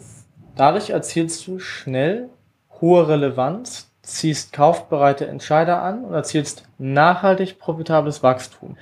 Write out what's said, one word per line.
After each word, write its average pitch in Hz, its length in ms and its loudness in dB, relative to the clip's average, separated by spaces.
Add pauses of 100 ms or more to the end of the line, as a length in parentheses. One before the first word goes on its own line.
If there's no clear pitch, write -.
(560)
dadurch 160 340 2
erzielst 165 560 -4
du 185 140 -10
schnell 175 680 -4 (500)
hohe 170 260 6
Relevanz, 143 840 -2 (140)
ziehst - 480 -6
kaufbereite 143 760 2
Entscheider 160 540 0
an 214 220 -6
und 190 100 -8
erzielst 147 500 -4 (120)
nachhaltig 180 840 2
profitables 160 640 -2
Wachstum. - 580 -2